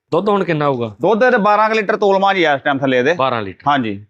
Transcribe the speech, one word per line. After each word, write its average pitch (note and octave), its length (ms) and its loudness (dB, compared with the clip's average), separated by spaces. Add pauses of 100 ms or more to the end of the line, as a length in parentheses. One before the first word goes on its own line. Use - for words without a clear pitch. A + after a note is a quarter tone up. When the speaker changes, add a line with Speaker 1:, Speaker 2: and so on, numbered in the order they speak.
(100)
Speaker 1:
ਦੁੱਧ F3+ 180 0
ਹੁਣ G3+ 160 0
ਕਿੰਨਾ D3+ 240 0
ਹੋਊਗਾ? A#2 320 -4
Speaker 2:
ਦੁੱਧ G3+ 220 2
ਇਹਦੇ B3 160 2
ਬਾਰਾਂ G#3 300 2
ਕੁ A3 60 -2
ਲੀਟਰ A3 220 -2
ਤੋਲਮਾ G3 380 2
ਜੀ F3+ 100 0
ਇਸ C#3+ 180 0
ਟਾਈਮ C#3+ 160 -2
ਥੱਲੇ C3 200 0
ਇਹਦੇ। C3 160 0
Speaker 1:
ਬਾਰਾਂ B2+ 280 -2
ਲੀਟਰ। G2 260 -8
Speaker 2:
ਹਾਂਜੀ। A2+ 420 -2